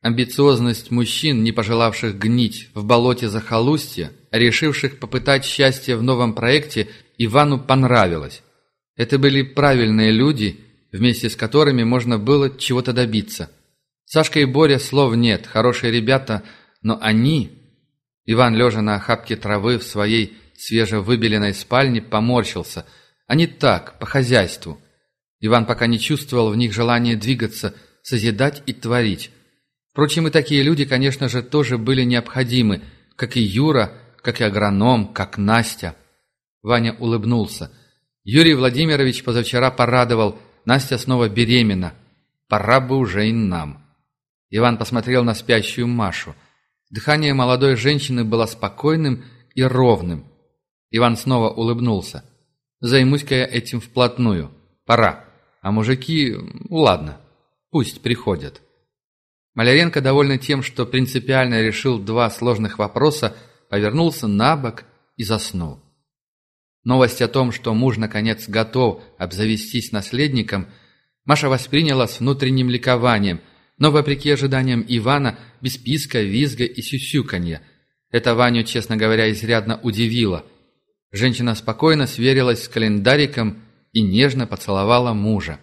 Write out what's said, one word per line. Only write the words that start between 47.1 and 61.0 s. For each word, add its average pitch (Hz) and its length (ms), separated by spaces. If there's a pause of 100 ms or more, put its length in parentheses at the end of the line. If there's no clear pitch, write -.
молодой 127 420
женщины 131 480
было 113 220
спокойным 143 800 (320)
и 131 80
ровным. 110 600 (680)
Иван 113 260
снова 120 320
улыбнулся. 117 760 (560)
"Займусь-ка 135 560
я 127 100
этим 120 340
вплотную. 113 720 (340)
Пора. 117 400 (360)
А 98 100
мужики... 127 640 (340)
Ладно, 90 500 (500)
пусть - 320
приходят". 98 600 (960)
Маляренко, 139 460
довольный 135 360
тем, 135 260
что - 220
принципиально 127 760